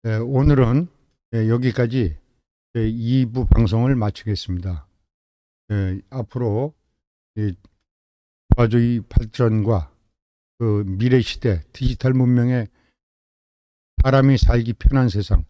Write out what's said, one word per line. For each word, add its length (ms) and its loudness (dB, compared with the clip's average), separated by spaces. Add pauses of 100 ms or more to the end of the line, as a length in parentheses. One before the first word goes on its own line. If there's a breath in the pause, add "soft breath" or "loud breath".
예, 100 -2
오늘은, 720 2 (460)
예, 160 0
여기까지 680 -2 (560)
제 140 -2
이 440 0
부 140 -4
방송을 500 2
마치겠습니다. 920 -6 (840)
예, 380 -4
앞으로 640 -6 (640)
이 180 -4 (960)
부가주의 580 2
발전과 840 -2 (640)
그 300 -2
미래 340 0
시대 420 -4 (100)
디지털 400 -2
문명의 540 0 (1400)
사람이 360 4
살기 340 2
편한 360 2
세상 400 0